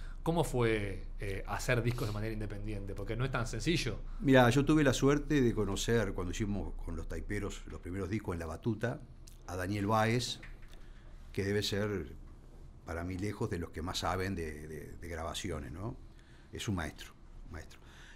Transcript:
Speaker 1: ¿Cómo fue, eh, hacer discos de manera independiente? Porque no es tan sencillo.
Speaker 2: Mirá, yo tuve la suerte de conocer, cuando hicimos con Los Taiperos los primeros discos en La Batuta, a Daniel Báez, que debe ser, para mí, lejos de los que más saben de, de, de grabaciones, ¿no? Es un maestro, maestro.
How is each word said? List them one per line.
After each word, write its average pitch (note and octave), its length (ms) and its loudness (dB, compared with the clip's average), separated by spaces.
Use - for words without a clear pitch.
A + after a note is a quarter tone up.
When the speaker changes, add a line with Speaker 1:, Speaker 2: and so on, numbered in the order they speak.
Speaker 1:
¿Cómo E3 200 4
fue, G#2+ 640 2
eh, G2 280 -4
hacer A#2 340 2
discos A#2+ 260 0
de G#2+ 60 -2
manera G#2+ 200 -2
independiente? G#2 600 -4
Porque G2 220 -4
no A#2 100 0
es C3+ 60 -2
tan B2 160 0
sencillo. A#2+ 520 0
Speaker 2:
Mirá, B2+ 300 10
yo C3+ 160 6
tuve D#3 180 8
la C3 100 8
suerte C#3+ 480 6
de A#2 120 6
conocer, G2+ 600 2
cuando F2+ 180 -2
hicimos G2 420 0
con E2+ 120 -4
Los E2 120 -4
Taiperos F2 600 -4
los D#2+ 120 -10
primeros F2+ 300 -4
discos G2 240 -2
en E2+ 60 -2
La E2+ 60 -4
Batuta, A2 540 -2
a F2+ 80 -6
Daniel G2 320 0
Báez, A2 520 4
que G2 120 -2
debe G2+ 200 2
ser, G2 520 -2
para E2+ 180 -4
mí, F#2 140 -2
lejos G#2 320 -2
de F2+ 100 -2
los E2 100 -4
que - 120 -6
más F2+ 180 -4
saben F#2 360 0
de, D#2 320 -6
de, D2+ 300 -10
de E2+ 100 -10
grabaciones, D#2+ 640 -4
¿no? G2+ 240 -6
Es - 160 -6
un G#2 80 0
maestro, - 380 -6
maestro. - 280 -12